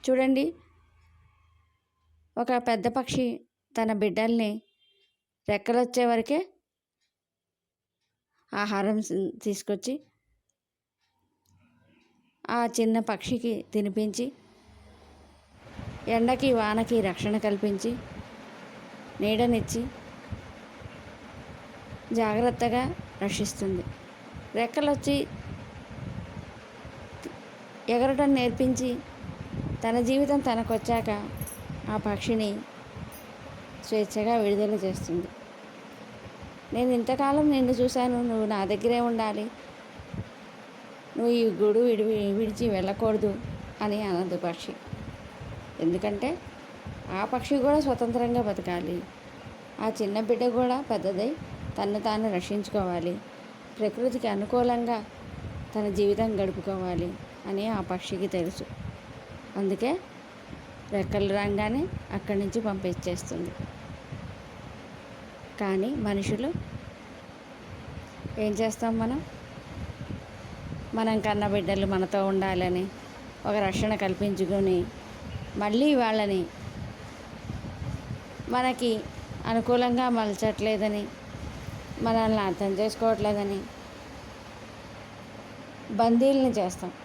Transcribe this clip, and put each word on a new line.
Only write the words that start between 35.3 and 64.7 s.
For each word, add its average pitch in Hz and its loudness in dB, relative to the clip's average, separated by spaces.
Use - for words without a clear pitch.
"నేను 247 4
ఇంతకాలం 277 4
నిన్ను 254 6
చూశాను, 247 4
నువ్వు 226 2
నా 208 2
దగ్గరే 214 4
ఉండాలి, 220 0
నువ్వు 233 4
ఈ 233 6
గూడు 208 6
విడి-, 214 4
విడిచి 220 2
వెళ్ళకూడదు" 202 2
అని 208 0
అనదు 180 0
పక్షి. 170 -4
ఎందుకంటే 208 0
ఆ 190 -2
పక్షి 254 2
కూడా 285 6
స్వతంత్రంగా 240 2
బతకాలి, 175 -2
ఆ 220 2
చిన్న 202 2
బిడ్డ 226 2
కూడా 247 4
పెద్దదై 208 0
తన్ను 202 0
తాను 214 2
రక్షించుకోవాలి, 180 0
ప్రకృతికి 226 0
అనుకూలంగా 233 2
తన 208 0
జీవితం 202 4
గడుపుకోవాలి 185 -2
అని 196 0
ఆ 214 0
పక్షికి 185 -2
తెలుసు. 175 -2
అందుకే 220 2
రెక్కలు 202 2
రాగానే 214 2
అక్కడి 196 -2
నుంచి 202 0
పంపించేస్తుంది. 180 -2